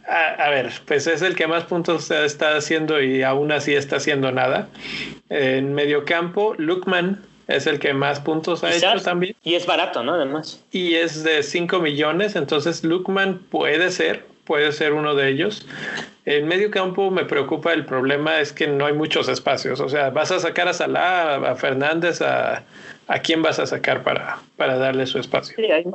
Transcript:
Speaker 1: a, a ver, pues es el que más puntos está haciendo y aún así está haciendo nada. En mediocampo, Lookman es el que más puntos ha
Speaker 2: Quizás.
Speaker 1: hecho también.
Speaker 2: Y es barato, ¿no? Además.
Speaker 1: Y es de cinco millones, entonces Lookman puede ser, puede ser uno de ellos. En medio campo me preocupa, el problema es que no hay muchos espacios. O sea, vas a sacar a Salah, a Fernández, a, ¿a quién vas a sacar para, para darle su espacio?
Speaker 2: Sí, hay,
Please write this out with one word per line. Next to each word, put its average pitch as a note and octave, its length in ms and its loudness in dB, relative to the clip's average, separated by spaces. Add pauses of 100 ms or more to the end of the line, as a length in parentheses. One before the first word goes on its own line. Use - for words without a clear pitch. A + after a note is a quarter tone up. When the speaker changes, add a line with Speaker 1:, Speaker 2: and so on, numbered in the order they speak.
Speaker 1:
a, E3 380 0
a D3 60 4
ver, B2+ 200 0 (160)
pues C#3+ 200 0
es E3 160 2
el F#3 120 2
que D#3+ 120 0
más E3 180 0
puntos E3+ 460 -2
está D3+ 460 2
haciendo D#3 460 0
y C3 200 2
aún C#3 300 2
así C#3+ 220 2
está C#3 220 0
haciendo C3+ 360 0
nada. C3+ 360 0 (600)
En C3+ 440 2
mediocampo, E3+ 840 0
Lookman F3+ 680 0 (240)
es C#3 180 0
el D3 140 2
que C#3+ 140 0
más C#3+ 260 0
puntos D#3+ 420 -2
ha E3+ 80 0
Speaker 2:
Quizás. F3 260 4
Speaker 1:
hecho F#3+ 80 -4
también. F#3 380 0
Speaker 2:
Y E3 120 0
es E3+ 120 0
barato, E3 380 0
¿no? D3 100 0
Además. D#3 560 -4
Speaker 1:
Y F3+ 240 0
es D#3 300 0
de D#3 180 2
cinco F3 380 0
millones, D#3+ 560 0
entonces D#3+ 480 -2
Lookman F#3 540 0 (120)
puede D3+ 400 2
ser, - 400 -2 (140)
puede D3 280 2
ser D3 200 0
uno D3+ 220 0
de C#3 140 2
ellos. D#3+ 380 -2 (580)
En D3 220 2
medio F#3+ 240 2
campo F#3+ 400 0
me F3 140 0
preocupa, D3+ 480 0
el D#3 120 0
problema C#3+ 560 0
es C#3+ 120 0
que D#3+ 160 -2
no C#3+ 180 2
hay D3 60 2
muchos D3+ 360 0
espacios. C3 520 -2
O C#3+ 80 -2
sea, C#3 220 2
vas D3 200 0
a F3+ 100 2
sacar F3 280 0
a F3 40 2
Salah, D#3 640 0
a C3+ 200 0
Fernández, D#3 640 0
a, A#2+ 420 0 (440)
¿a C#3 120 0
quién D#3+ 220 2
vas D3+ 160 0
a D3+ 80 0
sacar C3 360 -2
para, - 360 -2 (180)
para C3 220 0
darle C3 280 0
su C3+ 120 -4
espacio? C3+ 380 -4
Speaker 2:
Sí, A3 140 0
hay, D#4+ 140 2 (100)